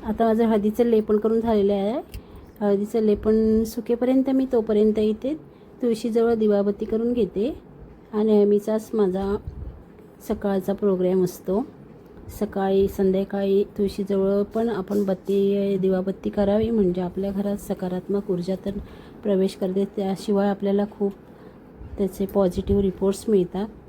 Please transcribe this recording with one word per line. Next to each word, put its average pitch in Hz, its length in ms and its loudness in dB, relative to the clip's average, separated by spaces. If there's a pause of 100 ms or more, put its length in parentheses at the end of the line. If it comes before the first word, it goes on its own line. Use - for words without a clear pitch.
आता 226 220 0
माझं 226 200 4
हळदीचं 214 400 2
लेपन 214 320 2
करून 226 220 2
झालेलं 208 340 2
आहे. 202 280 -2 (600)
हळदीचं 208 400 0
लेपन 220 640 2
सुकेपर्यंत 247 680 0
मी 262 220 2
तोपर्यंत 214 480 2
इथे 214 340 0 (480)
तुळशीजवळ 233 540 2
दिवाबत्ती 202 500 2
करून 233 280 0
घेते. 214 360 0 (640)
हा 214 100 0
नेहमीचाच 208 680 4
माझा 196 420 0 (920)
सकाळचा 196 460 -2
प्रोग्राम 185 500 2
असतो. 185 400 -2 (760)
सकाळी 196 480 0
संध्याकाळी 196 760 0 (140)
तुळशीजवळ 196 640 0 (120)
पण 226 160 0
आपण 202 360 -2
बत्ती, 196 720 0
दिवाबत्ती 190 520 -2
करावी, 208 400 2
म्हणजे 190 320 2
आपल्या 190 300 -4
घरात 202 300 -2
सकारात्मक 185 680 -4
ऊर्जा 180 240 -2 (100)
तर 202 120 -6 (460)
प्रवेश 190 320 0
करते, 196 300 -2 (100)
त्याशिवाय 196 540 0
आपल्याला 202 420 0
खूप 202 220 -4 (840)
त्याचे 190 280 -2
पॉझिटिव्ह 190 560 0
रिपोर्ट्स 196 480 0
मिळतात. 190 380 0 (220)